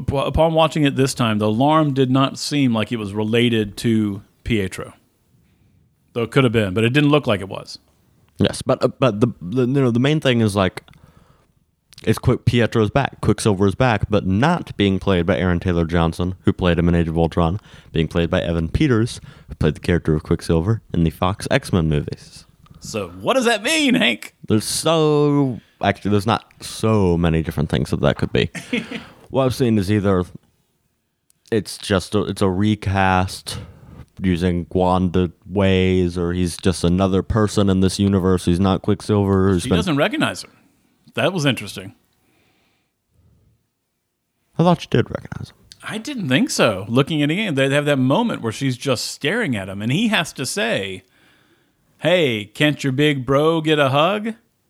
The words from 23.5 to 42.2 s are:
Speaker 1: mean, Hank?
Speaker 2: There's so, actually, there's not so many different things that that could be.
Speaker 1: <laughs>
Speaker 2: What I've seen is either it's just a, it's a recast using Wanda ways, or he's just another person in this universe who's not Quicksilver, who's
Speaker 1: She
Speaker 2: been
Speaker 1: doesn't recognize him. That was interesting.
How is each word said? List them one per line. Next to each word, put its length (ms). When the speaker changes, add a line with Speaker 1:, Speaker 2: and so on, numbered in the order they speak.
Speaker 1:
mean, 300
Hank? 420
Speaker 2:
There's 180
so, 920
actually, 300
there's 160
not 240
so 560
many 240
different 280
things 220
that 100
that 160
could 160
be. 160
Speaker 1:
<laughs> 280
Speaker 2:
What 160
I've 100
seen 240
is 120
either 320
it's 280
just 340
a, 120
it's 180
a 60
recast 1120
using 500
Wanda 600
ways, 720
or 140
he's 220
just 280
another 400
person 440
in 120
this 200
universe 460
who's 140
not 240
Quicksilver, 640
who's 140
Speaker 1:
She 60
Speaker 2:
been 80
Speaker 1:
doesn't 200
recognize 460
him. 80
That 180
was 120
interesting. 500